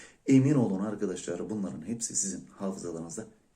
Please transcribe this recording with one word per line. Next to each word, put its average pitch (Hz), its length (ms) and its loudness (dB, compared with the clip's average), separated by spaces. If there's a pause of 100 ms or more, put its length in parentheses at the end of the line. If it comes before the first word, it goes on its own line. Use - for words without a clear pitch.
(260)
Emin 135 300 8
olun 101 240 2
arkadaşlar 92 720 -4
bunların 92 380 -6
hepsi 117 280 -6
sizin 98 300 -4
hafızalarınızda 85 800 -8 (300)